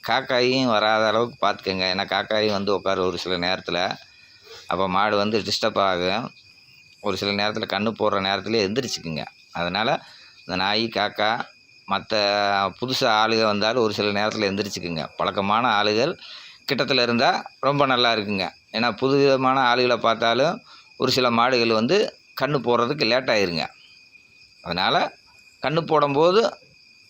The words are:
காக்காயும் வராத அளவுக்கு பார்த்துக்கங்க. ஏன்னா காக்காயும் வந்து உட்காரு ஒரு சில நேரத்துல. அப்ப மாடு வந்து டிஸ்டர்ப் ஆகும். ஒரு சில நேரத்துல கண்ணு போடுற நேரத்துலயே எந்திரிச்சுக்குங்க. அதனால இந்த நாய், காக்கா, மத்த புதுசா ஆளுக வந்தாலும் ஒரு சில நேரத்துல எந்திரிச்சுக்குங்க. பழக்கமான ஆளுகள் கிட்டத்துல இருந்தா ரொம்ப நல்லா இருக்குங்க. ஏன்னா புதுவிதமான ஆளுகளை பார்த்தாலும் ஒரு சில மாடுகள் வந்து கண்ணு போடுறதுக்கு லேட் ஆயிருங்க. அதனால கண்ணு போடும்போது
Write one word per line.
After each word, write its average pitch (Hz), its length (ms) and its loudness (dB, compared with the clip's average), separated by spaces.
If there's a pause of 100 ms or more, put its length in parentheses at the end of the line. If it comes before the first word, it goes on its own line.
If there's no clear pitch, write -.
காக்காயும் 127 560 0
வராத 110 420 2
அளவுக்கு 110 400 0
பார்த்துக்கங்க. 95 460 -2
ஏன்னா 95 120 -2
காக்காயும் 107 460 -2
வந்து 101 240 -2
உட்காரு 92 300 -2
ஒரு 90 140 -2
சில 90 200 -4
நேரத்துல. 90 580 -2 (720)
அப்ப 92 220 0
மாடு 101 280 2
வந்து 107 220 0
டிஸ்டர்ப் 101 400 -2
ஆகும். 95 540 0 (680)
ஒரு 101 160 -2
சில 101 160 -2
நேரத்துல 104 340 -2
கண்ணு 104 320 -2
போடுற 101 220 0
நேரத்துலயே 101 720 -2
எந்திரிச்சுக்குங்க. 78 340 -8 (280)
அதனால 95 520 -2 (340)
இந்த - 180 -8
நாய், 104 380 0
காக்கா, 104 500 -2 (460)
மத்த 98 240 -2 (680)
புதுசா 127 200 -4
ஆளுக 110 420 2
வந்தாலும் 107 400 2
ஒரு 107 100 2
சில 104 200 0
நேரத்துல 104 180 0
எந்திரிச்சுக்குங்க. 98 840 -4
பழக்கமான 104 680 0
ஆளுகள் 113 360 0 (540)
கிட்டத்துல 131 300 0
இருந்தா 120 480 0 (100)
ரொம்ப 143 260 2
நல்லா 123 280 2
இருக்குங்க. 101 360 -2 (220)
ஏன்னா 110 240 -2
புதுவிதமான 131 760 2
ஆளுகளை 123 220 2
பார்த்தாலும் 117 680 2 (340)
ஒரு 127 160 0
சில 127 180 2
மாடுகள் 117 400 2
வந்து 123 480 2 (220)
கண்ணு 135 40 2
போடுறதுக்கு 127 600 0
லேட் 120 220 0
ஆயிருங்க. 92 380 0 (960)
அதனால 107 520 -2 (480)
கண்ணு 151 180 0
போடும்போது 160 760 2 (540)